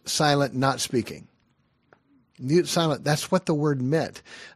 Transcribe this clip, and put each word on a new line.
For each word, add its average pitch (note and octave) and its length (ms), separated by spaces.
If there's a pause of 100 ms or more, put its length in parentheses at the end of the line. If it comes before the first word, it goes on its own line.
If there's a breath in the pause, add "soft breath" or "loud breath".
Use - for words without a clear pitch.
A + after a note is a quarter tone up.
silent, C#3+ 520
not C3 240
speaking. - 480 (1120)
Mute, D3 260
silent. D#3+ 380
That's D3 260
what F#3 160
the E3+ 80
word D3 260
meant. C3 400 (360 loud breath)